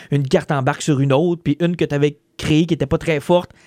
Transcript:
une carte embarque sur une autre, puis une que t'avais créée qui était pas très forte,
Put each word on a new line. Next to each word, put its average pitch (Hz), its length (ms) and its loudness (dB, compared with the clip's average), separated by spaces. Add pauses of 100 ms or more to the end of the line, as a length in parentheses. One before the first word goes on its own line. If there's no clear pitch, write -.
(120)
une 143 140 0
carte 151 280 0
embarque 139 280 -2
sur 127 200 2
une 139 100 2
autre, 170 320 2
puis 143 160 0
une 175 160 0
que 165 80 -2
t'avais 143 340 0 (200)
créée 156 280 2
qui 165 80 -2
était 143 140 -2
pas 165 100 0
très 156 220 -2
forte, 180 320 0 (160)